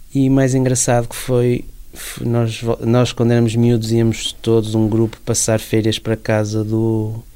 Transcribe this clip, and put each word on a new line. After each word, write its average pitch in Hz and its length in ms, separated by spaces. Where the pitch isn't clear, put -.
E 135 160
mais 135 260
engraçado 127 520
que - 80
foi, 123 500
f-, - 320
nós 117 360
vo-, 117 200
nós, 117 300
quando 117 200
éramos 120 240
miúdos, 117 360
íamos 113 400
todos, 110 320
um 110 140
grupo, 113 380
passar 110 340
férias 110 400
para 113 140
a 110 40
casa 107 460
do 110 520